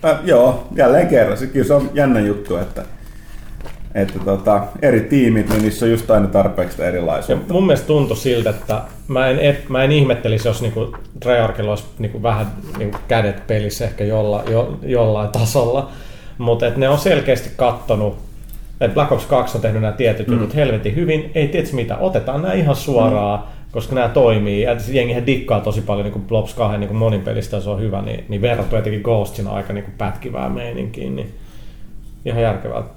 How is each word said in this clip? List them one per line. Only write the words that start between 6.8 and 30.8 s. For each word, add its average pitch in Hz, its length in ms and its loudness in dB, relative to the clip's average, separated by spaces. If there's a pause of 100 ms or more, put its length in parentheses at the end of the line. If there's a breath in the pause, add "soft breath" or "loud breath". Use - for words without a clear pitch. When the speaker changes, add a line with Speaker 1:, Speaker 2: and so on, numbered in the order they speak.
Speaker 1:
erilaisuutta. 85 600 -2
Speaker 2:
Ja 190 60 -4
mun 190 120 4
mielestä 165 220 2
tuntui 139 300 2
siltä, 117 320 0
että 107 320 -4 (260)
mä 131 200 0
en 131 120 2
ep-, 143 300 2
mä 131 140 2
en 139 80 4
ihmettelisi, 117 560 2
jos 110 140 0
niinku 110 340 -4 (240)
Treyarchilla 113 520 2
olisi 104 140 -4 (140)
niinku 107 240 -6
vähän 107 240 0 (300)
niinku 104 200 -4 (100)
kädet 107 400 0
pelissä 107 380 -2
ehkä 107 180 -4
jolla-, 104 480 0
jo-, 117 320 0
jollain 110 460 2
tasolla. 113 600 2 (480 loud breath)
Mut 117 260 2
et 117 140 0
ne 135 120 2
on 147 80 4
selkeästi 143 580 2
kattonut, 110 600 0 (640 loud breath)
et 110 120 2
Black 143 180 2
Ops 120 140 0
kaksi 123 320 0
on 107 40 -2
tehnyt 110 200 0
nämä 107 120 0
tietyt 113 340 0
Speaker 1:
Mm. 120 60 2
Speaker 2:
jutut 113 220 0
helvetin 110 400 2
hyvin. 156 400 0
Ei 151 120 2
tiedä 156 260 -2
mitä, 110 240 -4
otetaan 139 440 0
nää 185 120 -2
ihan 156 220 2
suoraan, 104 640 2
Speaker 1:
Mm. - 60 -10 (260 loud breath)
Speaker 2:
koska 117 240 -4
nää 123 140 2
toimii. 107 520 4
Ja 120 140 2 (160)
jengihän 120 340 0
dikkaa 120 360 2
tosi 110 200 -2
paljon 104 240 -2
niinku 104 140 -4
Blops 107 340 -2
kahden 104 260 0
niinku 101 160 -4
monin 110 260 2
pelistä, 104 380 -4
se 98 100 -4
on 101 120 -2
hyvä, 101 200 -2
niin, 110 280 -6
niin 104 120 -2
verrattu 113 340 0
etenkin 107 260 0
Ghostin 104 460 -2
aika 101 260 -6
niinku 101 240 -8
pätkivää 117 520 -6
meininkiin, 117 680 -6